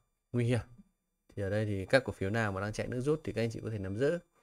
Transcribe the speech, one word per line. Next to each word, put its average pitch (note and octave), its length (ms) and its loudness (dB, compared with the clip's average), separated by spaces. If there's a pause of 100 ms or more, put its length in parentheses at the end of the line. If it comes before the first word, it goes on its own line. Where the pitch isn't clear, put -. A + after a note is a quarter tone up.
(320)
nguy A#2+ 120 2
hiểm. A#2 160 2 (680)
Thì - 140 -6
ở F#2+ 80 0
đây G#2+ 160 2
thì F#2+ 200 0
các C3 180 4
cổ G2+ 80 -4
phiếu F#2+ 180 -2
nào G#2+ 220 2
mà F#2+ 80 -2
đang G#2 120 -2
chạy G#2 140 -4
nước A#2+ 140 -4
rút D3+ 240 0
thì - 80 -4
các A2 100 0
anh A#2 80 0
chị A2+ 120 -6
có A2 80 -6
thể A2 80 -4
nắm F#2+ 180 -4
giữ. D3+ 220 2 (240)